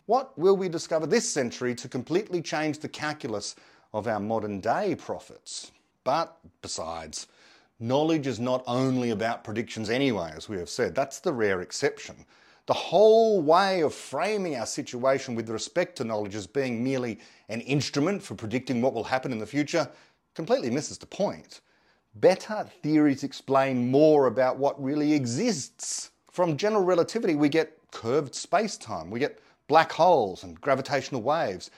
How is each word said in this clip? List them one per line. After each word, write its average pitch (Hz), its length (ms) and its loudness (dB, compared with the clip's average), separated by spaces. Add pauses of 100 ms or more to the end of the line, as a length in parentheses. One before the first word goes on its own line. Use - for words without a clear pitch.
What 262 320 0
will 190 200 4
we 190 100 -4
discover 160 400 -4
this 220 220 2
century 123 460 -2
to 127 120 -12
completely 170 540 -4
change 151 380 -4
the - 100 -10
calculus 147 640 -8 (380)
of 107 140 -4
our 107 140 -2
modern 104 400 -4
day 156 340 0
prophets? - 760 -12 (340)
But 151 320 0 (240)
besides, 82 640 -10 (520)
knowledge 143 480 0
is 110 120 -4
not 127 280 -2
only 127 440 0
about 113 320 -2
predictions 107 460 -6
anyway, 113 460 0
as - 120 -16
we 104 100 -8
have 87 120 -8
said. 101 240 -2
That's - 260 -4
the 175 140 -2
rare 101 280 2
exception. - 640 -6 (420)
The - 60 0
whole 220 680 6
way 180 400 4
of 143 120 2
framing 180 600 -4
our 110 100 -4
situation 131 720 -2
with 113 140 -4
respect 139 480 -4
to 135 60 -6
knowledge 107 320 -4
as 98 120 -8
being 123 360 -2
merely 127 360 -4 (300)
an 113 120 -8
instrument 147 600 0
for 113 120 -12
predicting 117 460 -4
what 127 120 2
will 110 100 -4
happen 131 280 -2
in 113 80 -6
the 107 60 -6
future 143 440 -2 (460)
completely 170 340 -2
misses 123 280 -4
the - 80 -20
point. 113 540 -6 (560)
Better 185 500 2 (160)
theories 147 440 4
explain 135 640 0
more 147 360 8
about 127 300 2
what 139 240 0
really 147 300 0
exists. 147 1000 -2 (200)
From 175 240 0
general 208 300 2
relativity, 175 500 2
we 147 140 4
get 156 280 0 (140)
curved 131 420 -2
space-time, 110 760 -4
we 117 100 -6
get - 200 -2 (280)
black 156 240 6
holes 143 520 4
and 85 180 -16
gravitational 135 600 -2
waves, 123 560 -4